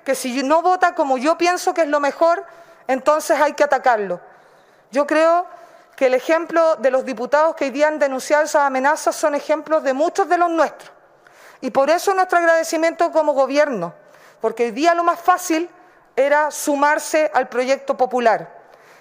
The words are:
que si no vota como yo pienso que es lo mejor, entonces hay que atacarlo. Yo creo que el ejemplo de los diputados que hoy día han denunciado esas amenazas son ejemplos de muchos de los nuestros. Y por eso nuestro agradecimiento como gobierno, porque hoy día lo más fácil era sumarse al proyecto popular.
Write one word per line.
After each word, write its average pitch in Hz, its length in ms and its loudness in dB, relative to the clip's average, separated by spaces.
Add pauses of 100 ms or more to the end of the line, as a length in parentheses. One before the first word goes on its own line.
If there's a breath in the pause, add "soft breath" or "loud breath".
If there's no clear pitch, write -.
que 269 120 -2
si 254 260 -6
no 294 200 2
vota 359 340 0
como 269 220 0
yo 311 200 0
pienso 359 360 -2
que 330 80 0
es 311 60 0
lo 294 120 0
mejor, 330 460 0 (420 loud breath)
entonces 294 520 0
hay 294 140 0
que 302 100 0
atacarlo. 226 580 0 (680 soft breath)
Yo 285 140 0
creo 330 400 2 (500 loud breath)
que 269 120 2
el 254 80 2
ejemplo 320 600 0
de 247 120 0
los 254 160 0
diputados 269 500 0
que 311 100 -4
hoy 269 60 -4
día 294 160 0
han 311 120 -2
denunciado 294 460 0
esas 302 180 2
amenazas 277 520 0
son 294 200 -2
ejemplos 302 480 -2
de 262 100 0
muchos 339 340 -2
de 349 100 2
los 339 120 2
nuestros. 320 420 -2 (680 loud breath)
Y 262 100 -8
por 269 220 2
eso 349 240 0
nuestro 370 240 0
agradecimiento 330 720 0
como 302 220 0
gobierno, 262 600 0 (460 loud breath)
porque 226 260 -2
hoy 240 60 -2
día 311 240 2
lo 339 80 0
más 339 160 0
fácil 349 500 -2 (460 soft breath)
era 294 340 2
sumarse 302 840 0
al 254 160 0
proyecto 262 480 -2
popular. 240 640 0 (400 soft breath)